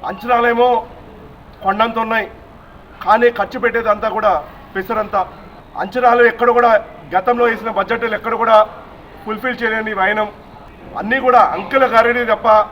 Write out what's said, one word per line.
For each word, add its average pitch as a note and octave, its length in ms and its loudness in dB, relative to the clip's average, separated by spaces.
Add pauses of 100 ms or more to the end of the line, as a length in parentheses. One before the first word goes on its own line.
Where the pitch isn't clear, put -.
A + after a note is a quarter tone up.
అంచనాలేమో A#3+ 580 0 (960)
కొండంత G#3+ 420 -2
ఉన్నాయి, A3 220 -4 (800)
కానీ A3+ 240 4 (100)
ఖర్చు G#3 260 -6
పెట్టేదంతా A3 520 -2
కూడా G#3+ 160 0 (420)
పెసరంతా. G3+ 460 -4 (640)
అంచనాలు A#3+ 500 2
ఎక్కడ A#3+ 260 0
కూడా, A#3+ 140 4 (420)
గతంలో A#3+ 360 0
వేసిన A3 280 -6
బడ్జెట్లు A3+ 400 -2
ఎక్కడ A3+ 240 -6
కూడా A3+ 140 4 (680)
ఫుల్ఫిల్ A#3 360 -6
చేయలేని A3 380 -4
వైనం. G#3 280 0 (720)
అన్నీ A#3 260 -2
కూడా B3 140 6 (140)
అంకెల B3+ 400 0
గారడీ A#3+ 380 2
తప్ప G#3+ 160 -2 (240)